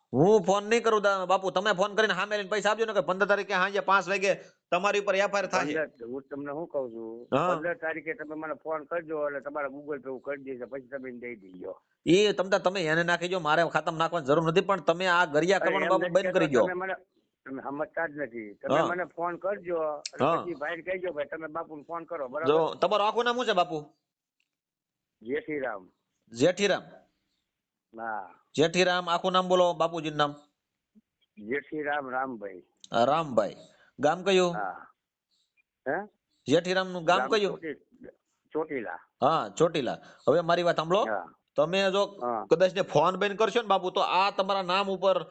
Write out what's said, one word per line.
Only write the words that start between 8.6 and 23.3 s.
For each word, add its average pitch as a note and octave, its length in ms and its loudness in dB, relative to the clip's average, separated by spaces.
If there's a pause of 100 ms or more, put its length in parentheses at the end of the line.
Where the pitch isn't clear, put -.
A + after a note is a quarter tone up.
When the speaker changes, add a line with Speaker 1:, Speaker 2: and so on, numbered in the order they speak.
Speaker 2:
કરજો, D#3 440 -6
એટલે C#3+ 120 -8
તમારા C#3+ 280 -6
Google C#3+ 320 -10
Pay B2 100 -12
હું C3 120 -10
કરી C#3 220 -8
દઈશ, C3 180 -10
પછી B2 260 -12
તમે C3 220 -12
એને B2 100 -14
દઈ A#2+ 160 -12
દેજો. F#2 460 -14 (240)
Speaker 1:
એ G3+ 280 4
તમ F#3 160 -2
તાર, G3 100 4
તમે F3+ 260 0
એને D#3+ 180 2
નાખી E3+ 240 0
દો, F#3 120 -2
મારે D#3+ 300 2
ખાતામાં D#3+ 300 -2
નાખવાની E3 260 0
જરૂર D#3 220 4
નથી, E3 140 4
પણ F#3+ 180 0
તમે E3+ 280 0
આ F3 180 6
ગરિયા E3+ 340 2
Speaker 2:
અરે, D#3 60 0
Speaker 1:
કરવાનું, F#3+ 180 2
Speaker 2:
એમ E3+ 60 2
Speaker 1:
બાપુ, F#3 120 4
Speaker 2:
નથી F3+ 80 0
Speaker 1:
બંધ F#3 240 2
કરી E3+ 140 4
Speaker 2:
કહેતો, C3+ 120 4
Speaker 1:
દો. G#2 60 6
Speaker 2:
તમે F3+ 80 0
મને, F#3+ 220 -4 (500)
તમે C3+ 160 -10
સમજતા D3 460 -6
જ D3 40 -16
નથી. A#2 420 -10
તમે C3+ 260 0
Speaker 1:
હા. D#3+ 60 2
Speaker 2:
મને F3 200 -4
ફોન E3+ 320 -6
કરજો, E3+ 640 -6
એટલે - 260 -4
Speaker 1:
હા. D#3 180 0
Speaker 2:
પછી F3 100 -8
ભાઈને D#3 280 -8
કહેજો, F3+ 320 -6
"ભાઈ, D3 120 -6
તમે D#3+ 220 -10
બાપુને D#3 360 -12
ફોન E3 220 -10
કરો," D3+ 220 -8
બરાબર? D3 200 -6
Speaker 1:
જો, D#3 280 2
તમારું G3+ 320 0
આખું A3 180 -2
નામ A#3+ 100 0